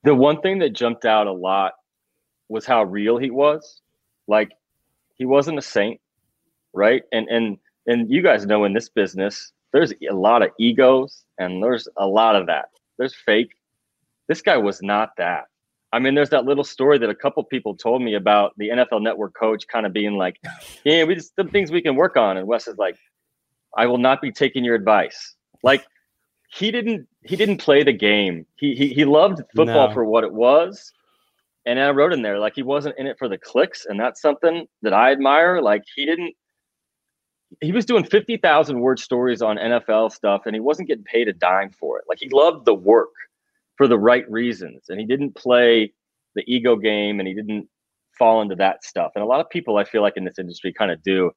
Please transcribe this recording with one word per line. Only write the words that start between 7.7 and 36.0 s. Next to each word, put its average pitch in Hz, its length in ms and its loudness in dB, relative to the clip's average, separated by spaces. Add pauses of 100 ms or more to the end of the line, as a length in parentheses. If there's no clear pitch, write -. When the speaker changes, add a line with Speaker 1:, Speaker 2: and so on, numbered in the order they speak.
Speaker 1:
and 117 240 0
you 147 120 2
guys 110 240 2
know 104 180 2
in 98 80 0
this 110 160 -4
business, 95 640 -4 (200)
there's 139 200 2 (160)
a 98 60 -4
lot 104 280 2
of 92 160 0
egos 131 680 2 (140)
and 92 240 -6
there's 117 260 -4 (100)
a 98 80 0
lot 107 300 2
of 92 100 -2
that. 78 200 -4 (320)
There's 131 160 -6
fake. - 360 -2 (800)
This 160 120 -4
guy 180 160 2
was 101 240 -2
not 104 380 -2
that. 87 260 -6 (480)
I 117 60 -2
mean, 131 160 0
there's 143 160 2
that 131 140 0
little 139 200 -2
story 139 340 2
that 113 120 -2
a 98 40 -4
couple 139 300 -4
people 107 320 -8
told 123 260 -2
me 113 120 -4
about 101 440 2
the 104 120 -6
N 120 80 -2
F 127 140 2
L 107 80 -2
Network 104 340 -4
coach 110 340 -4
kinda 107 220 -4
being 104 260 -4
like, 90 200 -4 (480)
"Yeah, 160 200 2
we 170 100 0
just, 165 220 -12
some 190 120 -4
things 190 220 -2
we 170 120 -2
can 151 140 -2
work 175 200 2
on." 101 200 2
And 95 100 -6
Wes 117 220 -4
is 98 100 -14
like, 92 180 -4 (800)
"I 113 100 2
will 123 120 0
not 131 240 0
be 131 100 -8
taking 135 320 -4
your 120 100 0
advice." 101 600 -2 (280)
Like, 131 220 2 (640)
he 214 220 -6
didn't, 226 360 -6 (180)
he 185 120 -8
didn't 208 220 0
play 147 240 4
the 135 100 4
game. 101 540 0 (100)
He, 143 180 -2
he, 135 200 -2
he 147 100 2
loved 160 380 2 (120)
football 117 340 4
Speaker 2:
No. 107 60 -4
Speaker 1:
for 123 100 -2
what 110 200 0
it 98 80 -8
was. 147 600 0 (760)
And 123 140 -2
I 139 100 2
wrote 143 220 2
in 139 100 -4
there, 104 160 -2
like, 107 160 -2
he 139 80 -8
wasn't 139 340 -4
in 135 120 -8
it 120 100 -10
for 127 100 -8
the 95 80 -6
clicks. - 480 -4
And 101 140 -8
that's 120 240 -4
something 160 440 0 (160)
that 107 120 0
I 120 160 6
admire. 151 500 2
Like, 104 220 0 (140)
he 143 100 -6